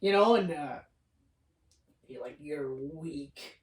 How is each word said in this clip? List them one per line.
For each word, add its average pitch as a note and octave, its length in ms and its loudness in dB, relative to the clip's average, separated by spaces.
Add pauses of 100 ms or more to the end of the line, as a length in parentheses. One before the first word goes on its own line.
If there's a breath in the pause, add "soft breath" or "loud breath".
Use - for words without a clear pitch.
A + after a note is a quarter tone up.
You G3 120 2
know, G#3+ 240 8
and, F#3 160 2
uh, D3 260 -8 (1300)
you're B2+ 140 -14
like, - 180 -12
You're D3 340 -6
weak D3 880 -10